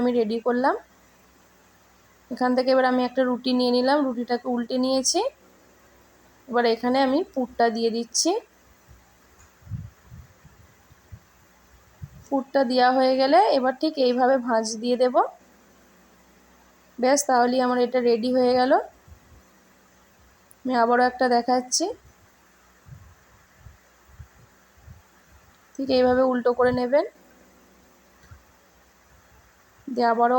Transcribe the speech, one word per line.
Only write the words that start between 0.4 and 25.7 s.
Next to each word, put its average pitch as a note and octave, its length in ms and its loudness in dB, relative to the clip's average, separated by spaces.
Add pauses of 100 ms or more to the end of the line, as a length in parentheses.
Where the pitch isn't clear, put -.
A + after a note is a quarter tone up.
করলাম। B3 300 0 (1500)
এখান B3 260 -2
থেকে B3+ 180 0
এবার C4 180 2
আমি B3+ 160 0
একটা B3 200 -2
রুটি B3+ 300 -4
নিয়ে B3 180 0
নিলাম, C4 300 2
রুটিটাকে A#3+ 480 -6
উল্টে A#3+ 300 -6
নিয়েছি। C4 360 -2 (1300)
এবার A#3+ 160 0 (100)
এখানে B3 320 -2
আমি C4 120 0 (160)
পুরটা B3 320 -2 (100)
দিয়ে A3+ 140 -2
দিচ্ছি। A#3 400 -2 (4000)
পুরটা C4+ 320 -2 (100)
দেওয়া B3+ 260 4
হয়ে C4 240 2
গেলে C#4 180 4 (180)
এবার B3+ 240 0
ঠিক D#4 140 -2 (120)
এইভাবে B3 300 2 (100)
ভাঁজ A3+ 200 -2 (160)
দিয়ে A#3+ 200 -2
দেব। B3+ 120 0 (1800)
ব্যাস, C4 300 2
তাহলেই B3 380 2
আমার B3 200 0
এটা B3+ 140 -4
রেডি A#3+ 320 0
হয়ে B3 260 2
গেল। B3+ 140 2 (1900)
আমি B3+ 100 -6 (100)
আবারও A#3+ 280 2
একটা B3+ 160 -2 (100)
দেখাচ্ছি, B3+ 480 -2 (4000)